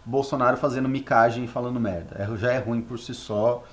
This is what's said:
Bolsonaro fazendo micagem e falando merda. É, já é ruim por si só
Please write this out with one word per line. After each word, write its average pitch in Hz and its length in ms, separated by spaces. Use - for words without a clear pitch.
Bolsonaro 131 520
fazendo 131 320
micagem 123 560
e 113 40
falando 123 320
merda. 90 360
É, 104 200
já 123 160
é 131 60
ruim 117 220
por 117 180
si - 140
só 113 600